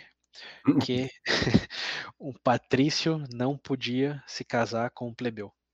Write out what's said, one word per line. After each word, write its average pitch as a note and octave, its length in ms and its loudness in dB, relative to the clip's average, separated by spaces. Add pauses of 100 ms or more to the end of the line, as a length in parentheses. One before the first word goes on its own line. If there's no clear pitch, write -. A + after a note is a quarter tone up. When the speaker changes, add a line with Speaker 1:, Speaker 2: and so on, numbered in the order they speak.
(640)
Speaker 1:
<laughs> C#3+ 160 6
Speaker 2:
que B2+ 300 0 (160)
<laughs> - 440 4 (500)
um C3+ 140 -10
patrício D3 880 2 (100)
não B2+ 240 -2
podia C3 680 -2
se - 180 -10
casar A#2 460 0
com - 180 -10
um A#2 60 -10
plebeu. A2 360 -6 (220)